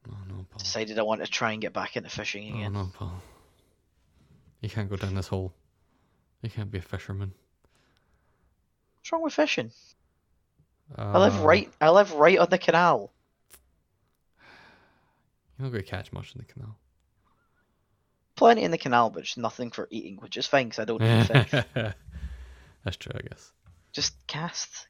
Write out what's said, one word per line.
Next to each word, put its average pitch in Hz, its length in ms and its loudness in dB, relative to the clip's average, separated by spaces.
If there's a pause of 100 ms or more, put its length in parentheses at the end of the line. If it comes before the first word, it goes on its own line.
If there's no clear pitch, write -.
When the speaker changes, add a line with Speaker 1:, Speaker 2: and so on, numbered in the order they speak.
(100)
Speaker 1:
Oh, 101 60 -16 (120)
no, 95 220 -14
Paul. - 80 -20
Speaker 2:
decided 107 400 -6
I 113 40 0
want 107 200 0
to - 80 -6
try 113 220 -2
and 110 80 -8
get 107 140 -6
back 98 220 -6
into 120 120 -8
fishing 104 440 -10
Speaker 1:
Oh, 104 40 -8
Speaker 2:
again. 104 160 -6
Speaker 1:
no, 98 220 -6
Paul. 90 280 -12 (1400)
You 107 80 -8
can't 104 180 -6
go 101 80 -6
down 95 180 -4
this 98 140 -4
hole. 95 260 -6 (880)
You 113 80 -8
can't 101 200 -8
be 101 80 -8
a 87 40 -8
fisherman. 98 520 -10 (1600)
Speaker 2:
What's - 140 -10
wrong 330 100 -2
with 311 120 -4
fishing? 196 360 0 (1300)
I 107 220 2
live 202 220 6
Speaker 1:
Uh, 160 40 2
Speaker 2:
right, 170 360 4
I 156 100 6
live 190 240 6
right 165 240 8
on 175 100 6
the 185 100 2
canal. 165 540 2 (2500)
Speaker 1:
You're 131 80 -8
not 127 60 -6
gonna 107 100 -4
catch - 300 -12
much 92 220 -14
in 127 40 -18
the - 140 -16
canal. 107 240 -16 (1600)
Speaker 2:
Plenty - 280 6
in - 80 0
the 165 80 -2
canal, 120 320 2
but 104 140 -10
just - 140 -8
nothing 120 320 -6
for - 200 -10
eating, 101 280 -12
which - 180 -14
is 131 100 -4
fine 131 240 2
'cause - 80 -8
I 110 60 -6
don't 113 180 -2
eat 113 240 6
fish. 127 380 4 (100)
Speaker 1:
<laughs> 113 200 -4 (920)
That's - 120 -6
true, - 180 -12
I - 140 -10
guess. - 240 -20 (400)
Speaker 2:
Just - 220 -4 (120)
cast, - 640 -10